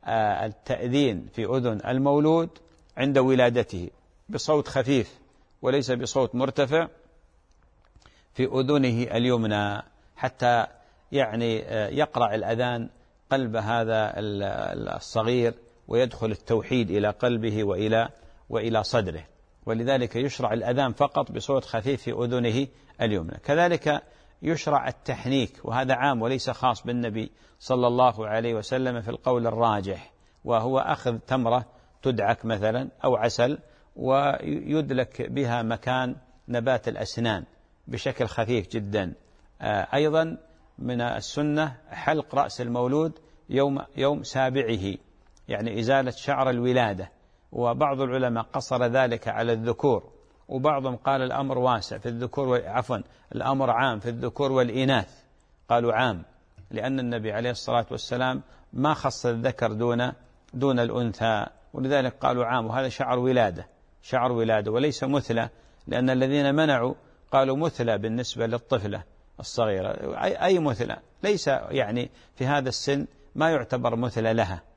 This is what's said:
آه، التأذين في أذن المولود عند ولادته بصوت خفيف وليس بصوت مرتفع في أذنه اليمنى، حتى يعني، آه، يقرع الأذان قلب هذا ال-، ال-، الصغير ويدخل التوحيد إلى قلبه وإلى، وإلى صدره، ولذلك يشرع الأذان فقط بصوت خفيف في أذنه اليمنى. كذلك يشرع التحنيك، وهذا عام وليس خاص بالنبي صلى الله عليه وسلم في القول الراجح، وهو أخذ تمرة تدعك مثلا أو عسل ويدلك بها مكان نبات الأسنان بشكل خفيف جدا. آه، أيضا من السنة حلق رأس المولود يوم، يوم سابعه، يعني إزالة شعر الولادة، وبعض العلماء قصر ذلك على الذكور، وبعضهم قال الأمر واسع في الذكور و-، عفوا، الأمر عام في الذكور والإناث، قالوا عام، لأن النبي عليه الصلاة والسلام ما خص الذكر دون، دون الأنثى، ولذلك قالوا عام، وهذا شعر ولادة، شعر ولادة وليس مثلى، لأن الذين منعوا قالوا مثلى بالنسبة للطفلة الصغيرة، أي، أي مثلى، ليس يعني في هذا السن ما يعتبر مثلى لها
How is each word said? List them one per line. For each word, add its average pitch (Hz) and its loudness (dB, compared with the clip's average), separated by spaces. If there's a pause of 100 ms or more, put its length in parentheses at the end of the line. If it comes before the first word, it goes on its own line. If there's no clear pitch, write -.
آه، 104 0
التأذين 123 -2
في 117 -4
أذن 120 0
المولود 147 4 (480)
عند 135 2
ولادته 123 4 (400)
بصوت 151 0
خفيف 131 0 (420)
وليس 127 2
بصوت 123 0
مرتفع 135 2 (1500)
في 127 0
أذنه 127 2
اليمنى، 110 0 (340)
حتى 120 2 (440)
يعني، 117 0
آه، 107 -2
يقرع 120 0
الأذان 117 -2 (400)
قلب 127 0
هذا 110 0
ال-، 104 -4
ال-، 52 -4
الصغير 117 0 (340)
ويدخل 117 0
التوحيد 110 0
إلى 104 2
قلبه 110 0
وإلى، 107 2 (400)
وإلى 110 0
صدره، 90 -2 (420)
ولذلك 120 0
يشرع 123 -2
الأذان 120 0
فقط - 0
بصوت 135 -2
خفيف 117 -2
في 120 -6
أذنه 120 0 (340)
اليمنى. 101 -2
كذلك 156 2 (380)
يشرع 147 0
التحنيك، 127 -2
وهذا 131 0
عام 127 2
وليس 123 -2
خاص 120 0
بالنبي 117 -4 (280)
صلى 127 2
الله 120 4
عليه 113 0
وسلم 123 -2
في 101 -8
القول 120 0
الراجح، 107 0 (320)
وهو 123 2
أخذ 127 -2
تمرة 120 0 (360)
تدعك 113 0
مثلا 110 0 (140)
أو 127 4
عسل 120 2 (380)
ويدلك 139 0 (100)
بها 120 0
مكان 123 -2 (320)
نبات 120 0
الأسنان 110 -2 (440)
بشكل 123 -4
خفيف 110 -2
جدا. 101 -4 (480)
آه، 104 0
أيضا 160 2 (420)
من 123 -4
السنة 147 -2 (140)
حلق - -2
رأس - -2
المولود 123 -2 (300)
يوم، 139 0 (160)
يوم 139 0
سابعه، 117 -2 (540)
يعني 110 -4
إزالة 127 2
شعر 131 0
الولادة، 120 0 (400)
وبعض 131 0
العلماء 123 0 (100)
قصر 123 -2
ذلك 120 2
على 113 0
الذكور، 113 0 (460)
وبعضهم 135 0
قال 135 0
الأمر 131 -2
واسع 120 0
في 123 -8
الذكور 120 -4
و-، 123 2
عفوا، 113 -2 (340)
الأمر 135 0
عام 117 2
في 113 -6
الذكور 123 -2
والإناث، 127 2 (460)
قالوا 120 4
عام، 107 0 (480)
لأن 127 -4
النبي 117 -4
عليه 117 -2
الصلاة 120 -2
والسلام 127 -4 (320)
ما 143 2
خص - -4
الذكر 120 0
دون، 120 0 (420)
دون 127 2
الأنثى، 113 0 (280)
ولذلك 135 0
قالوا 123 2
عام، 117 0
وهذا 123 -2
شعر 123 -2
ولادة، 117 2 (380)
شعر 123 0
ولادة 110 2
وليس 131 0
مثلى، 120 0 (380)
لأن 127 2
الذين 139 2
منعوا 139 2 (380)
قالوا 135 4
مثلى 120 0
بالنسبة 113 -4
للطفلة 104 -2 (360)
الصغيرة، 98 -2 (340)
أي، - 0
أي 185 6
مثلى، 123 -2 (260)
ليس 196 2
يعني 123 0 (260)
في 127 -4
هذا 135 2
السن 143 -2 (280)
ما 156 2
يعتبر 120 0
مثلى 113 0
لها 95 0 (160)